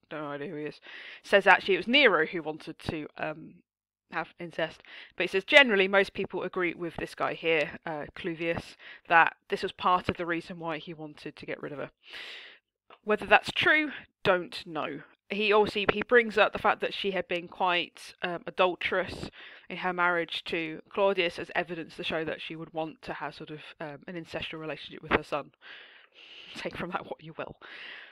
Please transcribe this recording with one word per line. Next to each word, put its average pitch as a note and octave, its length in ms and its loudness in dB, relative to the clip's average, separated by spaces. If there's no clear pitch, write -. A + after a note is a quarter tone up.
no D3+ 180 -8
idea C#3+ 200 -6
who D3+ 80 -8
he D3+ 80 -6
is, D3 160 -10
says G3 240 6
actually F#3+ 280 8
it E3+ 40 4
was F#3 100 -4
Nero A3+ 360 6
who E3 180 -4
wanted D#3 360 -10
to, D#3 280 -6
um, D#3 380 -8
have E3+ 280 -6
incest. E3 420 -6
But F#3 100 -2
he F3 40 0
says F#3+ 160 0
generally A#3 420 8
most G3 280 4
people F#3+ 280 -4
agree F3 320 -2
with E3+ 220 -8
this - 180 -8
guy D3 200 -2
here, D#3+ 520 0
uh, D3+ 200 -6
Cluvius, E3 600 -4
that E3 300 6
this - 120 -2
was F#3+ 80 -4
part F3+ 380 2
of F#3 80 0
the F3 100 -4
reason E3+ 320 -4
why E3 200 -6
he E3+ 140 -12
wanted D3+ 440 -14
to D3 100 -16
get - 160 -8
rid D3 80 -8
of C#3+ 80 -10
her. C3 120 -8
Whether G#3 220 0
that's - 260 4
true, D4+ 400 2
don't F3+ 420 0
know. D#3 360 -6
He G3+ 220 2
also, G#3 400 4
he G#3 100 -4
brings A3+ 340 2
up G3 160 4
the - 60 -6
fact G3 220 2
that - 120 -4
she G3 200 -2
had F3+ 160 -4
been F3 180 -4
quite, - 760 -2
um, F3 260 -4
adulterous F#3 800 0
in F#3 80 -10
her F#3 160 -2
marriage F3 540 0
to E3 420 -4
Claudius F#3+ 500 2
as E3 160 -8
evidence E3+ 400 -4
to - 80 -10
show E3 220 -2
that - 180 -6
she E3 140 -10
would D#3+ 180 -12
want D#3+ 280 -6
to F3+ 100 -6
have D3+ 240 -8
sort D#3+ 140 -14
of, D3+ 100 -12
um, D3 300 -10
an F#3 80 -10
incestual E3 420 -8
relationship D#3 460 -10
with D#3 80 -4
her D#3 100 2
son. D3 300 -6
Take - 200 -6
from F3 140 -6
that E3 160 -6
what - 160 -12
you D#3+ 160 -16
will. - 220 -10